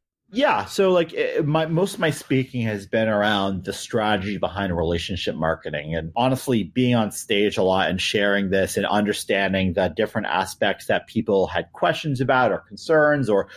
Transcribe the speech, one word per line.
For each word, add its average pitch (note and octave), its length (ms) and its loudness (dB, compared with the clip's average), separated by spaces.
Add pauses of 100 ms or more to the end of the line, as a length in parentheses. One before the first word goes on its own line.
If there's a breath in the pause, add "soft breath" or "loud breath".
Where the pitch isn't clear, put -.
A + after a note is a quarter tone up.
(340)
Yeah. A#3 300 2
So, F#3+ 300 2
like, E3+ 180 2
it, D3+ 340 0
my, D#3 200 2
most E3+ 300 0
of - 40 -10
my D3+ 120 2
speaking C3 500 -2
has G#2 260 -4
been A2+ 220 2
around G2+ 560 2
the G2 80 -4
strategy G#2 640 -2
behind F#2 360 -2
relationship E2+ 640 -2
marketing. D#2 580 -4
And E2 220 -6
honestly, B2+ 480 0
being B2 320 2
on A2 160 0
stage G#2 460 0
a G#2+ 60 2
lot F#2+ 260 2
and F#2+ 100 -2
sharing G2+ 500 0
this G2 280 0
and G2 80 0
understanding G2 880 0
the F2+ 160 0
different G#2+ 380 -4
aspects F#2 580 -2
that G2 220 -2
people G2 400 0
had E2+ 260 -4
questions D3+ 480 -2
about B2+ 320 2
or E2+ 60 -4
concerns D3 680 2
or G2 280 2